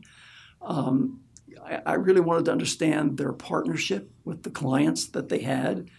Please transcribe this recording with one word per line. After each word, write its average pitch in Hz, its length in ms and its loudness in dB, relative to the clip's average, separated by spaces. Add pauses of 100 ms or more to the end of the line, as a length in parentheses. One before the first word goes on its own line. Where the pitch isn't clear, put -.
(600)
Um, - 600 -2 (420)
I, 160 220 -6
I 156 80 0
really 185 280 6
wanted 165 240 2
to 165 60 2
understand 151 680 0
their 139 160 -2
partnership 170 800 -2 (120)
with 170 200 -8
the - 80 -8
clients 143 560 2
that - 220 -6
they 143 100 0
had, 135 600 -2